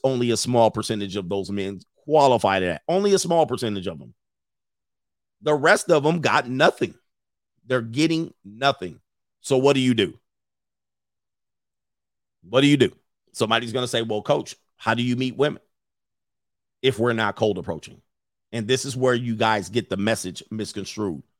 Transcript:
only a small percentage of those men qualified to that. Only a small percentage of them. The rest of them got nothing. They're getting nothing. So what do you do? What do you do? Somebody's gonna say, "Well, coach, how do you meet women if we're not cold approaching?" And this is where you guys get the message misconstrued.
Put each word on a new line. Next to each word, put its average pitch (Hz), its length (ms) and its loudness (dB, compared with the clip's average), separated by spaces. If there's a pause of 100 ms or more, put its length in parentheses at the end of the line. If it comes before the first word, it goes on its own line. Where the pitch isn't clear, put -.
only 123 260 0
a 113 60 2
small 117 340 4
percentage 101 460 -6
of 95 120 -6
those 98 220 -4
men 98 300 -6 (240)
qualified 127 580 4
to 90 40 -2
that. 80 220 -4
Only 196 260 2
a 185 40 6
small 165 280 2
percentage 107 400 -4
of 82 120 -8
them. 64 160 -20 (1300)
The 151 120 2
rest 151 360 2
of 151 120 4
them 160 180 2
got 127 280 2
nothing. 135 460 0 (720)
They're 127 160 0
getting 160 520 -2 (100)
nothing. 104 560 -4 (400)
So - 180 0
what 139 160 6
do 135 60 0
you 127 140 4
do? 104 240 0 (2250)
What 120 120 2
do 143 60 6
you 143 100 4
do? 123 160 4 (400)
Somebody's 113 400 0
gonna 123 160 -4
say, 117 140 -2
"Well, 107 200 -4
coach, - 340 -2 (200)
how 113 180 0
do 120 80 -2
you 123 140 -2
meet 127 200 -4
women 143 260 -2 (1200)
if 131 160 2
we're 117 160 0
not 107 220 -2
cold 104 220 0
approaching?" 82 440 -10 (500)
And 113 160 -6
this 127 160 0
is 131 120 -8
where 127 180 2
you 120 200 -2
guys 110 360 0
get 113 180 -4
the - 80 -4
message 98 540 -4
misconstrued. 101 720 -8 (180)